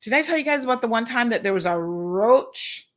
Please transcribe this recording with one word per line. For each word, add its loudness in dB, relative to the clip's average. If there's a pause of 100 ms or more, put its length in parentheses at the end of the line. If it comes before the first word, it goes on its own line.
Did -4
I 4
tell 0
you 0
guys 0
about -2
the 0
one 0
time 0
that 0
there 0
was -2
a 0
roach 0